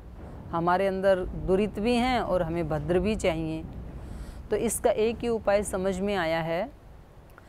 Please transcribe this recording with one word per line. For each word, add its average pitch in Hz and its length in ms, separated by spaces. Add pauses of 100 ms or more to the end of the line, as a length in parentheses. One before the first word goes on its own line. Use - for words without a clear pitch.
(500)
हमारे 175 360
अंदर 190 340
दुरित 185 580
भी 240 180
हैं 240 240
और 180 220
हमें 165 260
भद्र 156 300
भी 208 180
चाहिए। 160 480 (840)
तो 214 60
इसका 226 340
एक 220 260
ही 240 120
उपाय 208 340
समझ 185 380
में 202 160
आया 165 240
है 165 320 (760)